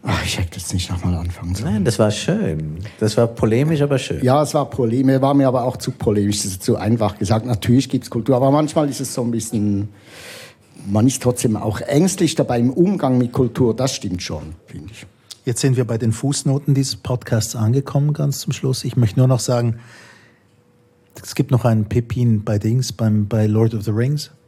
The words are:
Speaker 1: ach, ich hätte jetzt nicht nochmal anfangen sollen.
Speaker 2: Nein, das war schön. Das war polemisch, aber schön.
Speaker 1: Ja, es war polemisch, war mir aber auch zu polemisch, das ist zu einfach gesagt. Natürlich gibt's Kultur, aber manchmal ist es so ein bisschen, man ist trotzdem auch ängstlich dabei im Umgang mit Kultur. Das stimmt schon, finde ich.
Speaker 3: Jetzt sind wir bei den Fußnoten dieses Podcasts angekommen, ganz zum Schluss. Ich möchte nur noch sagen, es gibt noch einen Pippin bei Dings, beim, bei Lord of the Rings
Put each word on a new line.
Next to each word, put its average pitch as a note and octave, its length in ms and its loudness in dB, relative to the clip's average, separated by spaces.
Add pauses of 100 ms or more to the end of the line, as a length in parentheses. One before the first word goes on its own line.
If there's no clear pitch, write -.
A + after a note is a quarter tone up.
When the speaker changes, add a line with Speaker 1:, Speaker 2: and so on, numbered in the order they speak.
Speaker 1:
ach, F2+ 200 -2
ich - 140 -4
hätte F#2 200 -6
jetzt - 140 -8
nicht F2+ 180 -2
nochmal F2+ 260 -2
anfangen F2 400 -6
sollen. C#3 180 -4
Speaker 2:
Nein, G3+ 100 0
das A#2+ 140 0
war G#2+ 120 4
schön. E2 680 -2 (220)
Das G#2+ 180 0
war A#2 80 4
polemisch, C#3 560 0
aber C#3+ 160 2
schön. F2 260 -4
Speaker 1:
Ja, C3 180 4
es D3 120 -2
war C#3+ 160 0
polemisch, C3 500 2
war C#3 140 4
mir C#3 140 6
aber B2 160 0
auch B2 120 -2
zu - 140 -6
polemisch, G#2 460 0
das - 100 -4
ist F#2 160 -8
zu A#2 140 2
einfach G#2+ 420 0
gesagt. A#2 260 0
Natürlich B2 460 2
gibt's C3 180 -4
Kultur, A#2+ 280 0
aber C3+ 160 4
manchmal D3+ 360 2
ist B2+ 120 -6
es C3 120 -6
so C3 100 -4
ein A#2+ 100 -2
bisschen, G#2 560 -2 (1000)
man G#2+ 160 4
ist - 160 2
trotzdem B2 360 0
auch A2 240 -4
ängstlich E3+ 520 2
dabei B2 260 0
im B2 100 4
Umgang D#3 480 2
mit B2 140 2
Kultur. B2 440 2
Das C3 180 -2
stimmt F2+ 280 -6
schon, D#2+ 320 -10 (100)
finde - 260 -16
ich. - 140 -20 (400)
Speaker 3:
Jetzt A#2+ 160 -2
sind C3 160 4
wir B2 100 0
bei A#2 120 -4
den A2+ 140 0
Fußnoten C#3+ 600 0
dieses C3+ 240 0
Podcasts - 600 -2
angekommen, C#3 580 0
ganz C#3+ 260 -2
zum - 140 -4
Schluss. C3 300 -2
Ich A#2+ 120 -4
möchte A#2+ 220 2
nur C3 100 6
noch B2+ 120 2
sagen, A#2+ 400 0 (1400)
es - 120 -14
gibt - 160 -2
noch B2+ 160 2
einen A2 200 2
Pippin A#2 580 0
bei G#2+ 140 0
Dings, A#2+ 340 0
beim, G#2+ 360 0
bei G#2+ 180 2
Lord A2 280 2
of G#2 80 -4
the A2 80 -2
Rings C3 400 -2 (180)